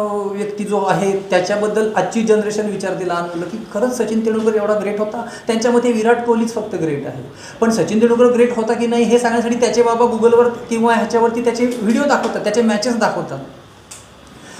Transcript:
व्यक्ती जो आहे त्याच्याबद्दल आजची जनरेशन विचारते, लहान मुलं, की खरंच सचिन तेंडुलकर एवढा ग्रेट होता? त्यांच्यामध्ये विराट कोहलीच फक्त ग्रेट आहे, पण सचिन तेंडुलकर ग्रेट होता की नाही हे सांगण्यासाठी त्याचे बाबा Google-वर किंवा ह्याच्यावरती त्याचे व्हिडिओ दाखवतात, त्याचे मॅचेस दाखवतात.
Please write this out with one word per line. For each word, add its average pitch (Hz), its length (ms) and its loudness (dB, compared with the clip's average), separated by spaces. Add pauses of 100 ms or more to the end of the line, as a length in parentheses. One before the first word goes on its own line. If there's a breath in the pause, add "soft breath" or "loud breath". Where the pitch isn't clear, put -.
(320)
व्यक्ती 202 320 -6
जो 196 200 -2
आहे 190 340 0
त्याच्याबद्दल 208 800 0
आजची 190 260 0
जनरेशन 208 440 0
विचारते, 185 420 -4
लहान 175 140 -2
मुलं, 170 220 -8
की - 300 -10
खरंच 240 240 -2
सचिन 220 280 0
तेंडुलकर 220 300 0
एवढा 208 240 0
ग्रेट 202 180 -4
होता? 214 280 -4 (200 loud breath)
त्यांच्यामध्ये 240 460 2
विराट 226 240 2
कोहलीच 226 380 0
फक्त 190 200 -6
ग्रेट 151 320 -4
आहे, 131 160 -10 (380 loud breath)
पण 226 100 4
सचिन 214 300 2
तेंडुलकर 240 340 6
ग्रेट 233 220 2
होता 226 160 -2
की 233 140 0
नाही 233 160 2
हे 226 160 4
सांगण्यासाठी 233 420 0
त्याचे 233 220 2
बाबा 233 220 2
Google-वर 233 440 4
किंवा 226 460 0
ह्याच्यावरती 233 500 0
त्याचे 240 220 0
व्हिडिओ 240 360 0
दाखवतात, 226 380 0
त्याचे 208 220 0
मॅचेस 226 340 0
दाखवतात. 139 420 -4 (1200 loud breath)